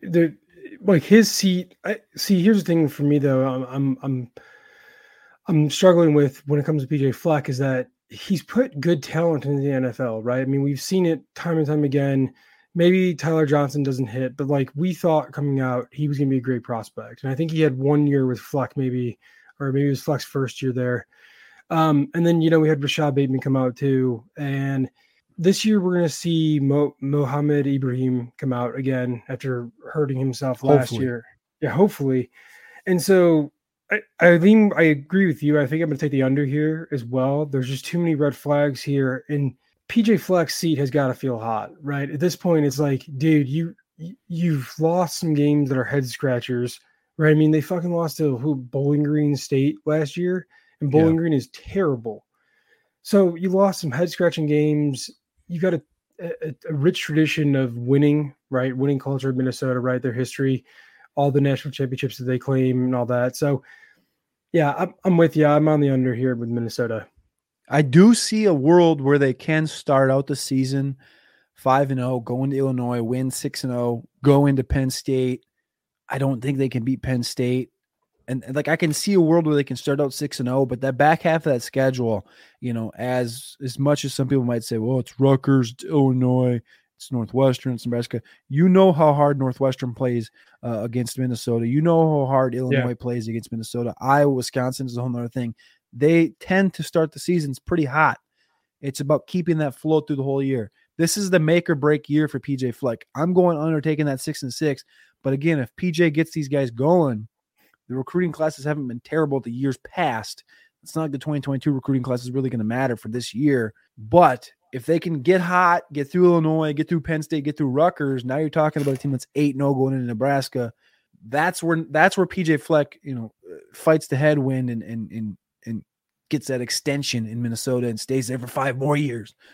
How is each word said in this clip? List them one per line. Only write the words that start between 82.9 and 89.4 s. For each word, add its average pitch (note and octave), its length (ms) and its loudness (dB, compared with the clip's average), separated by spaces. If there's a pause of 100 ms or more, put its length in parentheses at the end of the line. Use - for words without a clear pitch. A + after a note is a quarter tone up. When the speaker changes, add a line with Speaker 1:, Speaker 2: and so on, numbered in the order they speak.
Speaker 2:
as, B2 640 -6
as C3+ 200 -8
much C#3+ 240 2
as C3+ 100 -6
some C3 140 -2
people C3+ 160 2
might A#2+ 200 -2
say, A2+ 140 -4
"Well, B2 200 0
it's - 200 -8
Rutgers, C3+ 540 4
it's - 120 -18
Illinois, B2+ 760 2 (360)
it's - 160 -18
Northwestern, B2+ 640 0
it's A#2 120 -8
Nebraska." A#2+ 360 -4 (260)
You D#3 200 4
know F#3 240 6
how D3+ 200 4
hard C#3+ 260 2
Northwestern C3 540 -2